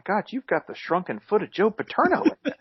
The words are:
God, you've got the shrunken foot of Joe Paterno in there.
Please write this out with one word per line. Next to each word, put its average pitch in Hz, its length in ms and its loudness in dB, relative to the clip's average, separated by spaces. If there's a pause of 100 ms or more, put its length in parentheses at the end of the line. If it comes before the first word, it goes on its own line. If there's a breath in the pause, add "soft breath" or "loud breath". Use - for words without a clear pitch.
God, 196 220 0
you've 262 180 -8
got - 220 -2
the 165 80 -12
shrunken 160 420 -4 (100)
foot 208 140 2
of 131 80 -8
Joe 214 200 2
Paterno - 520 0
in - 80 6 (140)
there. 277 160 -4